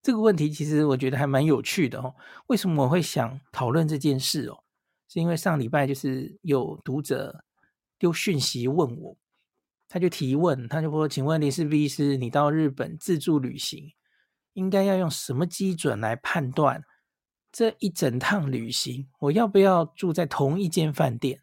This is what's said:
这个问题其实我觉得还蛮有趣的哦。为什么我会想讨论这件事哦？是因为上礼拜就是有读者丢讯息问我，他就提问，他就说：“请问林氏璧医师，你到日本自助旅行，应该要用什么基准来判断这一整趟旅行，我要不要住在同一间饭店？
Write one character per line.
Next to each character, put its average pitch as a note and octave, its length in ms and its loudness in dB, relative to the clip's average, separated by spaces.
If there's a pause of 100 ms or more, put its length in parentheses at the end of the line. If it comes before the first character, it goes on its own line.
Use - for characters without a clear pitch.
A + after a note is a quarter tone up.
这 C4+ 100 2
个 A3 80 0
问 G#3+ 160 4
题 D3+ 140 0
其 D3 160 -6
实 D3+ 180 2
我 C#3 140 4
觉 B2+ 120 0
得 B2+ 80 -2
还 C#3+ 80 2
蛮 C#3 200 2
有 C#3 160 4
趣 D#3+ 260 0
的 A2+ 140 -6
哦。 B2+ 120 -8 (340)
为 A#3+ 100 2
什 F#3+ 120 0
么 D3 140 4
我 B2+ 60 4
会 F3 120 4
想 C3 380 -4 (140)
讨 B2 160 -2
论 D#3 180 2
这 D3+ 100 -2
件 C3+ 220 0
事 C3 300 -4
哦？ - 160 -20 (420)
是 E3+ 140 -4
因 E3+ 60 0
为 E3 100 0
上 E3 200 0
礼 A#2+ 120 -2
拜 C#3+ 180 2
就 C#3 60 -2
是 C3 480 -6
有 C#3 420 0
读 C#3 180 -4
者 - 440 -6 (520)
丢 E3+ 140 2
讯 E3 260 0
息 B2+ 300 -2
问 C#3+ 320 0
我， D#3 160 -16 (720)
他 - 100 -10
就 F3 120 0
提 C#3 260 -2
问， C#3 320 0
他 D#3 140 -4
就 D#3 100 -4
说 D#3 160 0
：“请 C3+ 160 -4
问 D#3+ 160 0
林 D3 100 2
氏 D#3+ 140 -2
璧 D3+ 220 2
医 - 20 -4
师， C#3+ 300 0
你 B2 120 -4
到 D3 220 2
日 D#3 180 2
本 C3+ 280 -6
自 E3 200 -2
助 D3+ 220 0
旅 B2+ 180 -6
行， D3 360 -10 (580)
应 F#3+ 180 -4
该 G3 140 2
要 G3 140 2
用 F3+ 120 0
什 - 240 -6
么 E3 140 0
基 F#3+ 260 -2
准 C#3 280 -2
来 A2+ 160 -2
判 C3+ 340 -4
断 C#3+ 320 2 (680)
这 A3+ 260 0
一 G#3 100 -4
整 C3 300 0
趟 D#3+ 340 -2
旅 A#2 200 -6
行， C3 360 -6 (120)
我 D3 120 2
要 A3 160 4
不 G3 120 4
要 F#3 260 6
住 F3 260 -4
在 E3 140 0
同 C#3+ 340 0
一 G3 80 0
间 D#3 240 0
饭 C3+ 280 0
店？ C3+ 240 -2